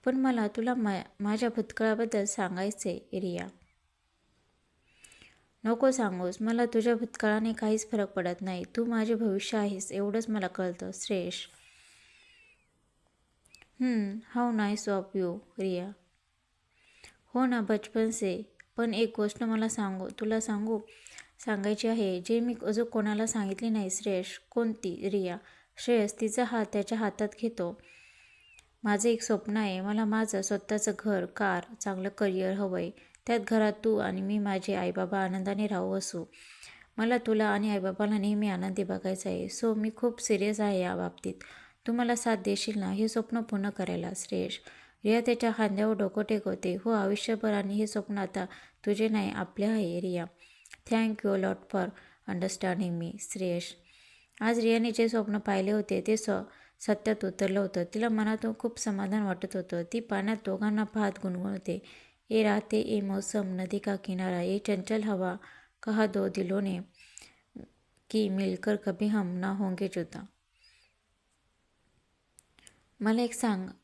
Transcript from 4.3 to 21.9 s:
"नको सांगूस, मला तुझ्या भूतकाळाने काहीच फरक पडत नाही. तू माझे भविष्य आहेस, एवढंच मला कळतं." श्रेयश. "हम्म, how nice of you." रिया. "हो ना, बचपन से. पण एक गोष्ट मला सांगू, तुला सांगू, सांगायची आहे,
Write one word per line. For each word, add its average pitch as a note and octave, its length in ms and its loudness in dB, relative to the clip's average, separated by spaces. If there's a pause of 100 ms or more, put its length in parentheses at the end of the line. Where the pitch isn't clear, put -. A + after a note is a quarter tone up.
"नको A#3 280 6
सांगूस, F#3 500 0
मला A#3 240 2
तुझ्या A#3 300 4
भूतकाळाने A3 580 0
काहीच G#3+ 380 0
फरक G3+ 200 0
पडत F3 300 -2
नाही. F#3 220 -4 (120)
तू A#3 100 0
माझे A3+ 300 2
भविष्य G#3+ 420 0
आहेस, G3+ 340 -2
एवढंच G#3 380 -2
मला G3+ 180 0
कळतं." F#3 460 -4
श्रेयश. - 560 -4 (2250)
"हम्म, A3 360 0 (200)
how A#3+ 200 2
nice G#3 320 0 (100)
of F#3+ 220 -4
you." F3 160 0 (220)
रिया. F#3+ 320 -2 (1400)
"हो B3+ 120 2
ना, B3 160 0
बचपन A3 480 0
से. G#3+ 340 -2 (340)
पण A#3 160 0
एक A3+ 240 2
गोष्ट G#3 260 -2
मला A3 260 0
सांगू, F#3+ 400 -4 (100)
तुला A3 200 0
सांगू, A3 400 -2 (680)
सांगायची G#3 420 0
आहे, G3 340 2